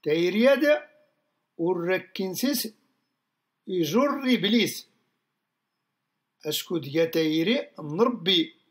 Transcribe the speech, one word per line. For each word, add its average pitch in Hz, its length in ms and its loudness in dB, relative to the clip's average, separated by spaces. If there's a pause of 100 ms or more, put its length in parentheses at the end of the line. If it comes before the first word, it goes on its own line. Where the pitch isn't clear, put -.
تيري 180 460 2
هذا 294 400 2 (680)
وركنسيس 185 1160 -4 (920)
يجر 240 680 0
إبليس. 202 540 0 (1600)
أشكو 156 320 -4
دقا 151 260 0
تيري 165 760 0
نربي، 175 800 -2 (140)